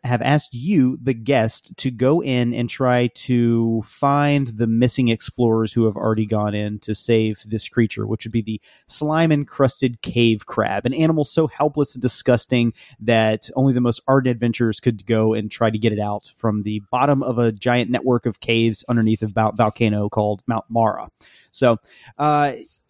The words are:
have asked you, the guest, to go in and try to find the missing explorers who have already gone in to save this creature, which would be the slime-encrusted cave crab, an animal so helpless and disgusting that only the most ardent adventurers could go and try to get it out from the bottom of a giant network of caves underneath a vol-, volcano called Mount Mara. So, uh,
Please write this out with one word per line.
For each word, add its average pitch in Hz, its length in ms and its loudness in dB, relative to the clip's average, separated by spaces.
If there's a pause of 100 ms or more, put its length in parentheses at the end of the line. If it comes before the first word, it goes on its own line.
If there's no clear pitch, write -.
have 120 180 -2
asked 139 320 0
you, 135 480 2
the 123 140 -2
guest, 113 640 -2
to 135 120 -4
go 127 320 2
in 123 320 0
and 120 160 -4
try 123 460 0
to 117 720 0
find 143 600 0
the 110 180 -2
missing 120 400 2
explorers 113 680 0
who 113 120 2
have 104 120 0
already 110 300 0
gone 104 260 -2
in 104 280 -4
to 110 120 -6
save 110 540 0
this 107 200 -6
creature, 110 380 0
which 110 200 -6
would 113 60 -12
be 117 120 -2
the 110 180 -10 (240)
slime-encrusted 147 1160 0
cave 113 420 2
crab, 101 400 -2
an 131 80 -2
animal 156 300 2
so 160 240 0
helpless 147 480 -2
and 120 80 -12
disgusting 120 680 0 (280)
that 110 560 0
only 135 180 2
the 123 80 0
most 120 260 0
ardent 131 280 2
adventurers 113 440 0
could 110 280 -2
go 110 260 2
and 107 160 -4
try 110 220 0
to 107 80 -4
get 107 140 0
it 104 60 -2
out 104 380 -6
from 107 240 -2
the 107 180 -6 (120)
bottom 135 320 2
of 120 160 -2
a 117 120 2
giant 123 380 0
network 123 380 0
of 110 120 -4
caves 113 480 0
underneath 110 360 0
a 110 40 -2
vol-, 110 260 -2
volcano 104 560 0
called 104 360 -2
Mount 113 240 -4
Mara. 113 400 -2 (400)
So, 120 280 2 (420)
uh, 147 340 0 (360)